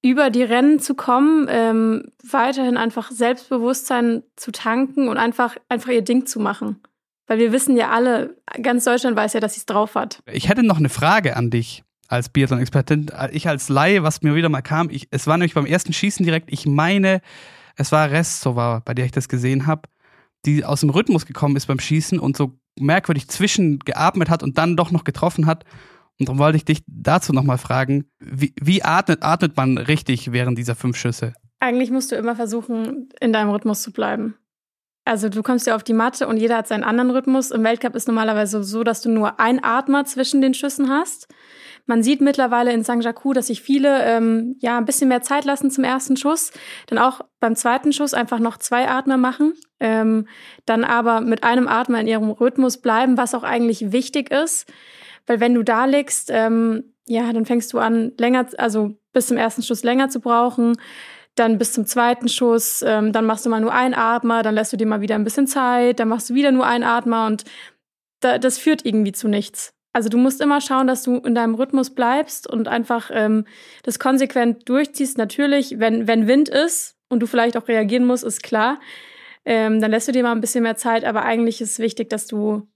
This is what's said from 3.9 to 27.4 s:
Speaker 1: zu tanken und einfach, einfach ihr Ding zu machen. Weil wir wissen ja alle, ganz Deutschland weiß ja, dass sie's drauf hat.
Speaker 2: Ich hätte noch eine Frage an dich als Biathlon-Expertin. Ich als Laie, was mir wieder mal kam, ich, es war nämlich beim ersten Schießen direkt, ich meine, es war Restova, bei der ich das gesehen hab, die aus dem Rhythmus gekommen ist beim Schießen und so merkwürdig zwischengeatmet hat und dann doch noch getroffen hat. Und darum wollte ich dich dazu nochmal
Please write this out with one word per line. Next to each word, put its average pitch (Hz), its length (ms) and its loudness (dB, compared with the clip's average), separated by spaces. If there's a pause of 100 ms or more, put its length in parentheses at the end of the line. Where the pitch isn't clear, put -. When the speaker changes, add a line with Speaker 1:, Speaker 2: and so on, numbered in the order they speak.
Speaker 1:
zu - 160 -12
tanken 262 560 -2
und 220 100 -4
einfach, 240 380 -2 (120)
einfach 247 220 -4
ihr 233 120 2
Ding 247 220 2
zu - 160 -8
machen. 208 400 -6 (460)
Weil 220 120 0
wir 226 140 4
wissen 262 240 2
ja - 140 2
alle, 240 460 0 (260)
ganz 240 220 0
Deutschland 247 320 2
weiß 214 180 -2
ja, 220 60 0
dass 214 140 -4
sie's - 120 -14
drauf 208 300 0
hat. - 260 -6 (100)
Speaker 2:
Ich - 160 -4
hätte 233 140 4
noch 196 160 4
eine 147 100 2
Frage 170 480 2
an 120 140 -2
dich 117 320 -4 (240)
als 123 240 -4
Biathlon-Expertin. 135 800 0 (220)
Ich 160 160 -4
als 143 200 -4
Laie, 165 340 4
was 156 200 -2
mir 147 120 2
wieder 165 140 2
mal 135 140 0
kam, 160 260 -2
ich, 143 220 -12
es - 160 -4
war 151 100 2
nämlich 170 160 0
beim 143 140 0
ersten 175 260 -2
Schießen 196 320 -2
direkt, 165 260 -2
ich - 140 -8
meine, 185 560 2 (560)
es - 160 -2
war 156 180 2
Restova, 120 720 0
bei 120 100 -6
der 127 100 -2
ich 127 80 -4
das 127 160 -4
gesehen 135 380 0
hab, 156 220 -2 (580)
die 147 180 2
aus 143 160 -2
dem 151 100 2
Rhythmus 170 360 2
gekommen 143 300 0
ist 139 100 -4
beim 135 140 -2
Schießen 156 380 -2
und 135 160 -2
so 131 240 -4 (200)
merkwürdig 151 500 0
zwischengeatmet 165 1000 0
hat 165 120 2
und 139 140 -2
dann 165 200 2
doch 170 140 0
noch 170 140 0
getroffen 160 400 0
hat. 160 200 0 (540)
Und 135 100 -2
darum 135 100 -4
wollte 156 180 4
ich 151 80 0
dich 156 220 0
dazu - 460 0
nochmal 131 260 2